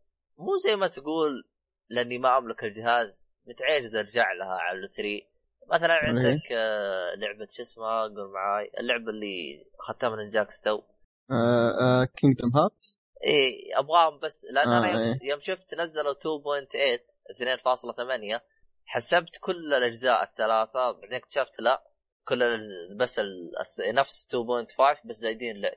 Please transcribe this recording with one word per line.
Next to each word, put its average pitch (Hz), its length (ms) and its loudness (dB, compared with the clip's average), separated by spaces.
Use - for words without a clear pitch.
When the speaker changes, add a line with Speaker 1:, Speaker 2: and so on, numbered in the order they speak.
Speaker 1:
مو 370 180 -2
زي 359 200 2
ما 190 120 0
تقول، 151 640 -2
لأني 120 280 -2
ما 131 200 4
أملك 117 260 -4
الجهاز، 113 680 -2
متعجز 127 500 -2
أرجع 107 360 0
لها 92 280 -6
على 90 200 -4
الثري. 104 480 -8
مثلًا 165 260 2
Speaker 2:
إيه. 151 140 2
Speaker 1:
عندك، 127 440 2
آه، 101 640 -2
لعبة 104 360 -8
شو 120 120 -12
اسمها، 113 380 -4
قول 101 320 -6
معاي، 101 460 -2
اللعبة 117 300 -2
اللي 95 560 -8
أخذتها - 300 -4
من 107 200 -6
جاكس 104 320 -2
تو. 107 200 0
Speaker 2:
آه، 117 400 4
آه، 127 240 4
كينغدوم 127 520 2
هارت؟ - 400 0
Speaker 1:
إيه، 135 560 2
أبغاهم 156 400 4
بس، 151 320 -8
لأن 131 160 4
أنا 120 200 4
Speaker 2:
آه، - 40 2
Speaker 1:
يوم، 107 60 0
Speaker 2:
إيه. 131 80 -6
Speaker 1:
يوم 143 100 -2
شفت - 340 -8
نزلوا 151 400 -2
تو 156 260 -4
بوينت 143 360 -4
ايت، 127 300 0
اثنين 123 260 -2
فاصلة 123 360 0
ثمانية، 117 500 -6
حسبت 165 560 -2
كل 165 320 -2
الأجزاء 120 500 2
الثلاثة، 113 680 0
بعدين 101 220 -12
اكتشفت - 460 -4
لا، 117 240 2
كل 123 160 2
ال-، 104 540 -4
بس 123 220 -2
ال-، 92 400 -6
الث-، 104 360 -4
نفس - 320 -2
تو 123 160 -2
بوينت 120 280 -4
فايف، 139 340 4
بس 113 100 -12
زايدين 113 420 -6
ل-، 98 200 -2